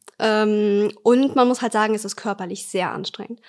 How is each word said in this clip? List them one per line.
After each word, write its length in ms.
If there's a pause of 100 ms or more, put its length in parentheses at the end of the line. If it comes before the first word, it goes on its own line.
(200)
Ähm, 720 (120)
und 340
man 120
muss 140
halt 100
sagen, 220
es 100
ist 120
körperlich 520
sehr 240
anstrengend. 560